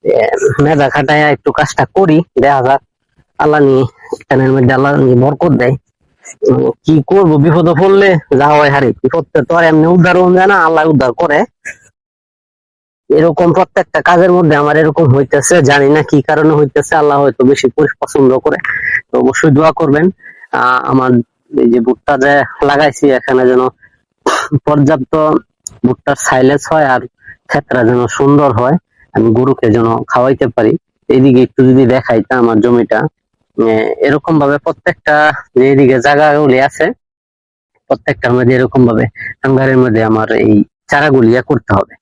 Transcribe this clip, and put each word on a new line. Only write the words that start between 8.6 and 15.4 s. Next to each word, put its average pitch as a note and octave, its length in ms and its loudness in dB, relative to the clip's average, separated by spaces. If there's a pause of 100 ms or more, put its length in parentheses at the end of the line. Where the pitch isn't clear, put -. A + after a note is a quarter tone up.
হারে, C3+ 260 0
বিপদে D#3 480 -4
তো F3 120 -6
আর E3+ 80 2
এমনি D#3 220 2
উদ্ধার F3 300 2
হন F3+ 180 2
যায় F#3 140 2
না, G3+ 160 2
আল্লাহ D#3+ 240 0
উদ্ধার C3+ 260 0
করে। E3 240 -2 (1700)
এরকম D#3+ 420 0
প্রত্যেকটা - 500 -2
কাজের F3 300 2
মধ্যে E3+ 240 2
আমার D3 200 0
এরকম D#3 360 0
হইতেছে, C#3 500 0